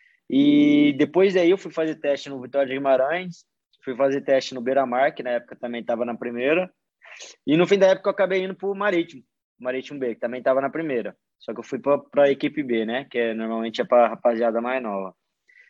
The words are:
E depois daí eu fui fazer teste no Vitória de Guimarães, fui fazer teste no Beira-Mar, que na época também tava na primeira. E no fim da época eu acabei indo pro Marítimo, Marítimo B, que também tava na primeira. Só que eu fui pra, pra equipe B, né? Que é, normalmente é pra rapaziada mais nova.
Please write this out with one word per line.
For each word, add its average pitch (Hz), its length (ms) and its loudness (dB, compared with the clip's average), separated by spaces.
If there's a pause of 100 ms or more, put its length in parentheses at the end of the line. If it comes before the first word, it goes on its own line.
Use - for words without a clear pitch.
(280)
E 147 680 4
depois 175 360 2
daí 175 160 4
eu 190 80 2
fui 160 140 -14
fazer 160 240 -4
teste 143 320 -4
no 135 120 -10
Vitória 131 280 -2
de 131 60 -6
Guimarães, 139 720 0 (380)
fui 131 140 -8
fazer 139 240 0
teste 135 340 0
no 127 60 -8
Beira-Mar, 131 540 0
que - 80 -12
na 123 80 -6
época 120 260 -6
também 120 260 -10
tava 120 220 -4
na 120 100 -6
primeira. 131 560 -2 (760)
E 147 100 2
no 175 100 4
fim 196 120 2
da 190 100 6
época 190 200 0
eu 196 40 -2
acabei 190 320 0
indo 190 100 -8
pro 196 200 -6
Marítimo, 175 500 -4 (340)
Marítimo 131 400 -8
B, 120 160 -4
que - 60 -16
também 120 220 -8
tava 131 180 2
na 139 100 -4
primeira. 135 460 -6 (240)
Só 113 140 -10
que 117 60 -10
eu 113 40 -16
fui 131 140 -8
pra, 143 200 0
pra 143 320 2
equipe 143 320 -2
B, 113 220 0
né? 123 260 -6
Que 123 80 -4
é, 113 160 0
normalmente 113 460 -6
é 113 40 0
pra 120 240 4
rapaziada 117 520 0
mais 127 220 -4
nova. 98 320 -8 (560)